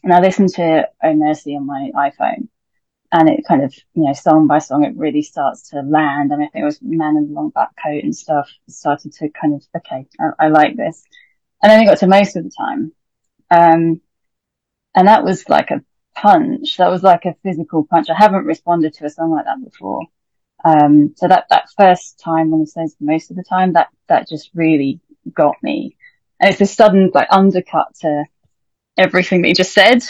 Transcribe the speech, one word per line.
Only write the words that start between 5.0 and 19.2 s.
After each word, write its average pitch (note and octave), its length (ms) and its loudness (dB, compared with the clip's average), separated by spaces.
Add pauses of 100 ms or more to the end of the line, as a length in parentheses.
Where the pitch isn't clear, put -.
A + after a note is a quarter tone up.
starts - 480 -8
to C#3+ 120 -10
land. C#3+ 520 -2
I - 20 -4
mean, D3 120 -4
I - 40 -18
think - 120 -10
it - 20 -6
was D3+ 160 -8
Man D#3 360 -4
in D3 120 -4
the D3 40 -12
Long D3+ 160 -8
Black - 200 -4 (120)
Coat D3+ 220 -8
and D3+ 120 -6
stuff D3 340 -6 (180)
started - 460 -8
to D3+ 160 -10
kind D3 260 -4
of, C#3 80 -16 (140)
"Okay, C3 280 -14 (140)
I, - 260 -4
I - 40 2
like D#3 260 2
this." - 280 -10 (600)
And G#3+ 80 6
then A3 100 6
it A3+ 60 4
got F3 120 4
to F#3+ 80 2
Most G3 280 2
of E3+ 80 -8
the F#3 80 -14
Time. - 400 -8 (580)
Um, E3 520 4 (920)
and F#3 120 4
that A3 160 4
was F#3 260 -6
like - 220 0
a - 100 -6 (340)
punch. - 640 0
That F3+ 140 2
was F3+ 120 -4
like G3 220 2
a E3+ 180 -6
physical E3 420 -4
punch. - 240 -2
I E3 60 -4
haven't G3 300 2
responded D#3+ 500 -4
to D3+ 100 -16
a D3 40 -6
song E3 220 -6